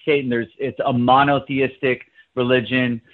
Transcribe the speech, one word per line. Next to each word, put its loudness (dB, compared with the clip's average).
Satan. 0
There's, -2
it's -6
a 0
monotheistic 0
religion. 0